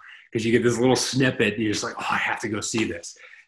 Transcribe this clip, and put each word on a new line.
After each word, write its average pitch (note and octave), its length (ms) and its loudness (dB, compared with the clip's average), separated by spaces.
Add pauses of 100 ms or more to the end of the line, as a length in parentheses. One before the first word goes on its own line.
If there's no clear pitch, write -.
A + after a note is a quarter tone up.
(320)
'Cause A2 140 -2
you A2+ 60 0
get A2+ 120 4
this A#2 160 2
little B2 160 6
snippet B2 580 2
and A2 100 -4
you're G#2 100 0
just G#2 100 -4
like, A#2 160 -8
"Oh, - 100 -8
I - 80 0
have - 220 -2
to A2+ 100 -6
go G#2 120 -4
see G#2+ 240 -2
this." - 320 -10 (300)